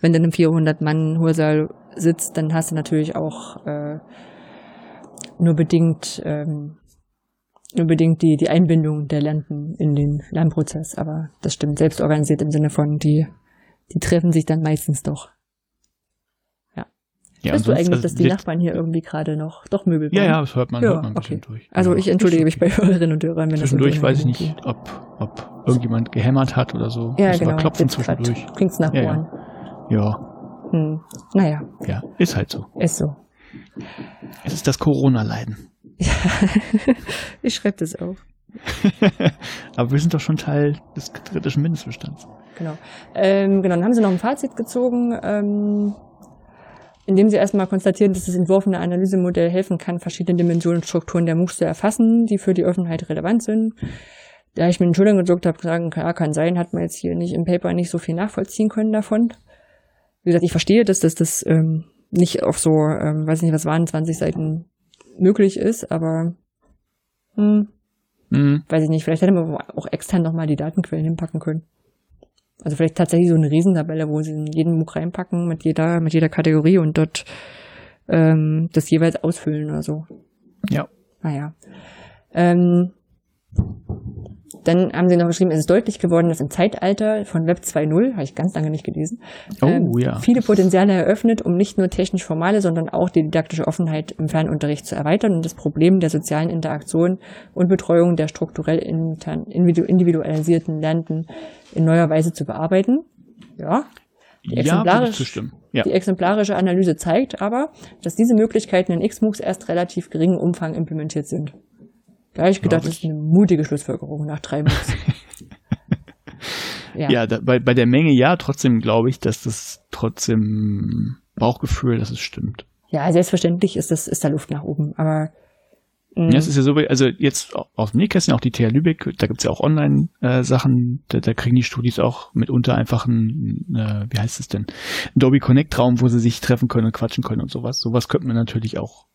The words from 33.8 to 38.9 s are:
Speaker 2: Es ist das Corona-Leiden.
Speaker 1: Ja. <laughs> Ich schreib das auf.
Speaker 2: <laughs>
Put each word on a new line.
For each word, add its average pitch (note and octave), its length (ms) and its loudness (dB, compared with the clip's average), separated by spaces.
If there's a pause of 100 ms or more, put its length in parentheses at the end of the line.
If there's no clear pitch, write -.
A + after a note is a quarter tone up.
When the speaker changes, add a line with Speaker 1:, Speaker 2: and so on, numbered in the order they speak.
Speaker 2:
Es C#3 100 -6
ist - 120 -4
das C#3 120 0
Corona-Leiden. A#2 800 0 (420)
Speaker 1:
Ja. F3+ 140 0
<laughs> - 1300 -2
Ich A#3+ 140 -2
schreib G3+ 220 -4
das E3 180 -6
auf. F3+ 280 -10 (280)
Speaker 2:
<laughs> - 1200 -2